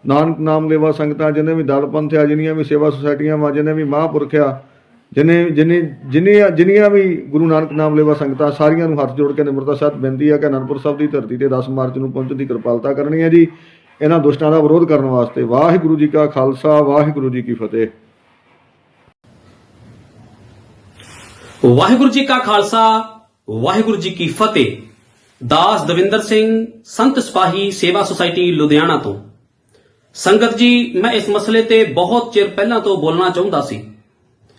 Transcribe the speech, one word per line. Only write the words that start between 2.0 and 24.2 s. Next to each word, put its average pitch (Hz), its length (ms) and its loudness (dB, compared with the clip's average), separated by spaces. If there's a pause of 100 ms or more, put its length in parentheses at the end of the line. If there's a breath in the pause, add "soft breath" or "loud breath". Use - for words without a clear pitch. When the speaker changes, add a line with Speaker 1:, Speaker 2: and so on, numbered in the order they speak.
Speaker 1:
ਆ, 151 100 2
ਜਿੰਨੀਆਂ 156 300 -2
ਵੀ 156 100 -4
ਸੇਵਾ 147 260 0
ਸੁਸਾਇਟੀਆਂ 147 480 -2
ਵਾ, 147 120 0
ਜਿੰਨੇ 151 220 -2
ਵੀ 156 120 -4
ਮਹਾਂਪੁਰਖ 147 500 -2
ਆ, 135 280 0 (500 soft breath)
ਜਿੰਨੇ, 170 380 2
ਜਿੰਨੇ, 160 300 2 (240)
ਜਿੰਨੀਆਂ, 190 460 4
ਜਿੰਨੀਆਂ 196 400 4
ਵੀ 190 260 2
ਗੁਰੂ 151 300 -2
ਨਾਨਕ 156 260 0
ਨਾਮ 151 240 0
ਲੇਵਾ 151 180 4
ਸੰਗਤਾਂ, 147 380 -2
ਸਾਰੀਆਂ 160 360 2
ਨੂੰ 147 140 -2
ਹੱਥ 123 120 -4
ਜੋੜ 143 180 0
ਕੇ 147 120 0
ਨਿਮਰਤਾ 135 300 -2
ਸਹਿਤ 147 200 -2
ਬੇਨਤੀ 131 340 -2
ਆ 147 80 4
ਕਿ 147 100 0
ਅਨੰਦਪੁਰ 135 320 -4
ਸਾਹਿਬ 143 200 -4
ਦੀ 147 80 0
ਧਰਤੀ 127 300 -6
ਤੇ 135 120 -2
ਦਸ 127 200 -2
ਮਾਰਚ 131 300 -4
ਨੂੰ 131 140 -6
ਪਹੁੰਚਣ 135 220 -6
ਦੀ 135 120 -6
ਕਿਰਪਾਲਤਾ 120 460 -4
ਕਰਨੀ 147 300 -2
ਹੈ 165 60 2
ਜੀ, 165 180 6 (540 soft breath)
ਇਹਨਾਂ 156 180 2
ਦੁਸ਼ਟਾਂ 147 320 2
ਦਾ 160 100 4
ਵਿਰੋਧ 156 280 4
ਕਰਨ 143 160 2
ਵਾਸਤੇ। 127 380 -2
ਵਾਹਿਗੁਰੂ 156 540 2
ਜੀ 147 120 0
ਕਾ 151 180 0
ਖਾਲਸਾ, 143 560 0
ਵਾਹਿਗੁਰੂ 143 480 0
ਜੀ 123 120 -4
ਕੀ 120 120 -6
ਫਤਿਹ। 110 320 -2 (3750)
Speaker 2:
ਵਾਹਿਗੁਰੂ 202 460 4
ਜੀ 269 140 0
ਕਾ 262 140 0
ਖਾਲਸਾ, 220 680 2 (460)
ਵਾਹਿਗੁਰੂ 190 460 -2
ਜੀ 175 140 -6
ਕੀ 170 180 -6